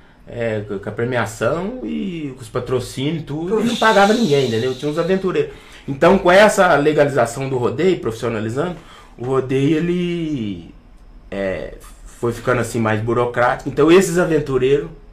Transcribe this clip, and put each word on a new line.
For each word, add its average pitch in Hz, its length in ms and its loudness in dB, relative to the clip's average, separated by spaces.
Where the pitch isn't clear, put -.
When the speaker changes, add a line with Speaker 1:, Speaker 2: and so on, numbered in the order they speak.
Speaker 1:
É, 110 400 -4
com, 101 120 -6
com 101 100 -12
a 104 40 -8
premiação 123 920 -4
e 185 500 -6
com 127 80 -16
os 113 60 -16
patrocínios 131 760 -4
e - 20 -12
tudo, 175 360 -4
e 208 40 0
não 233 100 2
Speaker 2:
Puxa. 220 120 2
Speaker 1:
pagava 208 280 6
ninguém, 143 340 2
entendeu? 117 260 0
Tinha 147 160 -6
uns 151 80 -4
aventureiros. 175 540 0
Então, 165 320 4
com 175 120 2
essa 196 460 6
legalização 139 720 2
do 135 80 -2
rodeio, 127 440 0
profissionalizando, 117 760 -4
o 117 60 -8
rodeio, 135 540 0
ele, 160 960 -4
é, 95 460 -6
foi - 280 -4
ficando 120 280 -2
assim 113 180 -4
mais 107 220 0
burocrático. 120 680 0
Então, 143 220 2
esses 175 260 4
aventureiros 143 720 0